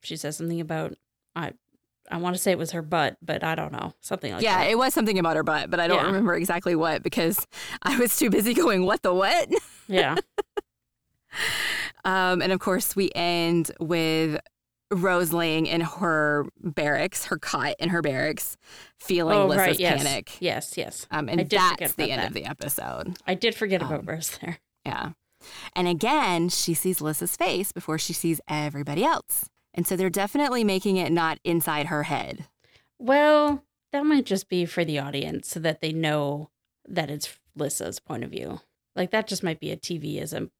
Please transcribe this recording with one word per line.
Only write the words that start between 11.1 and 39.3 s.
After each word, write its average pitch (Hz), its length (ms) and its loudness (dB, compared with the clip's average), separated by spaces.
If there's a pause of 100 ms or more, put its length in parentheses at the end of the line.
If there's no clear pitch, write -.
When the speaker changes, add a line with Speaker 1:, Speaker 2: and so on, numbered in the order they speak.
Speaker 2:
Um, 185 380 4
and 185 100 2
of 185 80 0
course, - 340 0
we 196 200 2
end 170 560 2 (100)
with 160 580 2 (520)
Rose 180 420 2
laying 160 340 2
in 170 140 2
her 156 680 0 (160)
barracks, 147 640 -2
her 165 120 -6
cot 143 400 -4
in 170 100 -2
her 170 140 2
barracks, 147 540 -2 (420)
feeling 175 400 2
Speaker 1:
Oh, 196 80 6
Speaker 2:
Lissa's - 200 4
Speaker 1:
right, 175 140 2
yes. 151 220 2
Speaker 2:
panic. 135 380 -4
Speaker 1:
Yes, - 360 -4
yes. - 340 -8
Speaker 2:
Um, 151 180 -4
Speaker 1:
I - 40 -4
Speaker 2:
and 170 160 0
Speaker 1:
did 202 120 2
forget 180 180 4
Speaker 2:
that's 160 160 -2
the - 100 -2
Speaker 1:
about - 140 -2
Speaker 2:
end 90 100 0
of - 60 -10
Speaker 1:
that. 101 60 -4
Speaker 2:
the - 60 -12
episode. 98 680 -8 (100)
Speaker 1:
I 185 80 0
did 220 200 0
forget 190 280 0
about 143 180 -4
Speaker 2:
Um, - 60 -12
Speaker 1:
Rose - 360 -8
there. 170 160 -8 (260)
Speaker 2:
Yeah. - 280 -6 (600)
And 180 140 2
again, 180 640 2
she - 240 0
sees 185 260 0
Lissa's 156 360 -4
face 175 360 0
before - 260 -4
she - 140 -4
sees 165 360 -2
everybody 147 560 -2
else. - 440 0 (260)
And 170 120 0
so 190 100 0
they're 185 140 2
definitely 240 540 0
making 190 340 2
it 156 120 0
not 160 320 2
inside 160 440 0
her 147 180 -2
head. 147 420 -4 (520)
Speaker 1:
Well, 294 640 4 (280)
that 285 140 0
might 285 200 6
just 190 220 -2
be 175 180 0
for 170 180 0
the 151 140 0
audience 143 500 -4
so - 120 -8
that 156 200 0
they 160 120 -2
know 151 580 0 (360)
that 156 240 -4
it's - 280 -10 (180)
Lissa's 139 420 -4
point - 260 -8
of - 60 -12
view. - 300 -8 (360)
Like, 180 140 -2
that 220 160 0
just - 160 -6